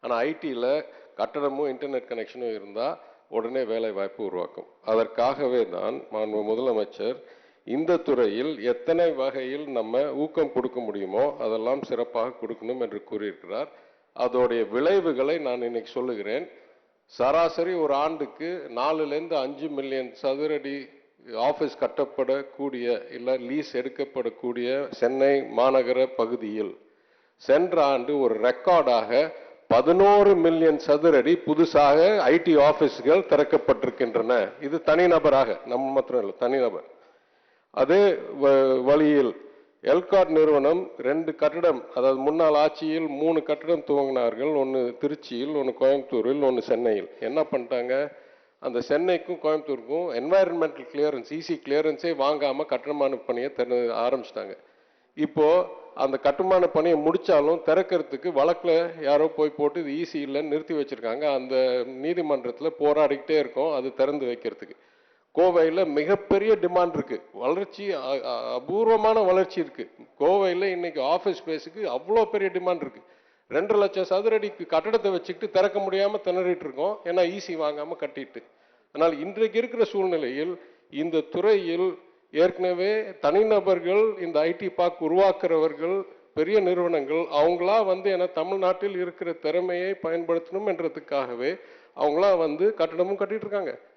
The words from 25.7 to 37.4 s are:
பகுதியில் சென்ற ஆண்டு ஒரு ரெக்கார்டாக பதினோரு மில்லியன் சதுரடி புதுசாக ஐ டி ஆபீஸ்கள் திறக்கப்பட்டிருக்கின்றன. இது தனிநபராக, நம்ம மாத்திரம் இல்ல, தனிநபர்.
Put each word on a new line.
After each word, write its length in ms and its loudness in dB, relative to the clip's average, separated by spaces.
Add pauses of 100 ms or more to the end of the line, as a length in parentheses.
பகுதியில் 720 -4 (580)
சென்ற 480 2
ஆண்டு 360 0
ஒரு 200 2
ரெக்கார்டாக 920 2 (360)
பதினோரு 680 6
மில்லியன் 520 4
சதுரடி 480 6 (120)
புதுசாக 720 6
ஐ 240 4
டி 140 4
ஆபீஸ்கள் 720 4
திறக்கப்பட்டிருக்கின்றன. 1300 0
இது 160 -6
தனிநபராக, 880 4
நம்ம 260 -4
மாத்திரம் 300 0
இல்ல, 120 -4
தனிநபர். 520 -2 (840)